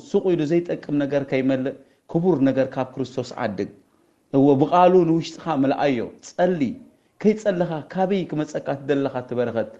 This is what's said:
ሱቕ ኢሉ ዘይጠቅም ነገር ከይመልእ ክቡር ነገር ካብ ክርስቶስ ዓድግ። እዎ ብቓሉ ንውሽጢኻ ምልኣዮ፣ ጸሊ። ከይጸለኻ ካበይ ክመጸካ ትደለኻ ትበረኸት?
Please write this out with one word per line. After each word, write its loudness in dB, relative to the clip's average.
ሱቕ -2
ኢሉ 2
ዘይጠቅም -2
ነገር 0
ከይመልእ 0
ክቡር 2
ነገር 2
ካብ -6
ክርስቶስ -6
ዓድግ። -6
እዎ 6
ብቓሉ 6
ንውሽጢኻ -2
ምልኣዮ፣ 0
ጸሊ። 0
ከይጸለኻ 0
ካበይ -2
ክመጸካ -6
ትደለኻ -2
ትበረኸት? -4